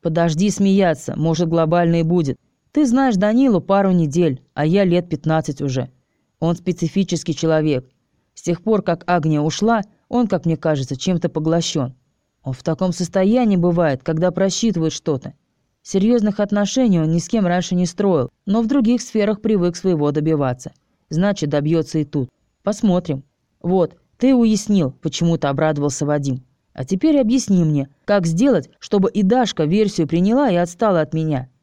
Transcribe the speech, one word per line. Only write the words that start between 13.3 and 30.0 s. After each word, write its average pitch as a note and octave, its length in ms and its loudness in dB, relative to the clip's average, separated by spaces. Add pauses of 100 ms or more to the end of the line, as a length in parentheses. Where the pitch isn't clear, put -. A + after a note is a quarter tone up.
бывает, E3+ 460 0
когда E3 300 -2
просчитывает F#3 600 -2
что-то. C#3 420 -6 (480)
Серьёзных G#3+ 580 0
отношений G3+ 580 0
он D#3 140 0
ни E3+ 80 0
с - 80 -12
кем G#3+ 180 0
раньше F3+ 300 -2
не F3+ 100 0
строил, E3+ 440 0 (140)
но G#3+ 160 0
в A3+ 60 -2
других A#3+ 360 2
сферах G#3 380 -2
привык F3 360 0
своего D3+ 340 0
добиваться. C#3+ 640 -2 (380)
Значит, F#3 400 -2
добьётся D#3 500 0
и D3 40 -2
тут. C#3+ 240 -4 (360)
Посмотрим». F3+ 580 0 (400)
«Вот, F3+ 320 0 (220)
ты C4+ 180 4
уяснил», G#3 560 2 (100)
почему-то E3 480 0
обрадовался C#3+ 580 0
Вадим. C#3 360 -2 (300)
«А - 120 -10
теперь C#4+ 360 2
объясни G#3+ 420 2
мне, D3 260 0 (160)
как G3+ 220 0
сделать, F3 420 2 (120)
чтобы G3 320 0
и G#3 100 0
Дашка A3 400 0
версию F#3 460 0